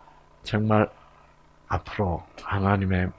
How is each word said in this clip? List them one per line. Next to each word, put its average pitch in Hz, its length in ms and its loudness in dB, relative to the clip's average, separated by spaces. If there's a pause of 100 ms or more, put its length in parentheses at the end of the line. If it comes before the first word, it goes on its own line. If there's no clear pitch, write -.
(420)
정말 107 480 2 (760)
앞으로 87 560 -4 (180)
하나님의 95 760 0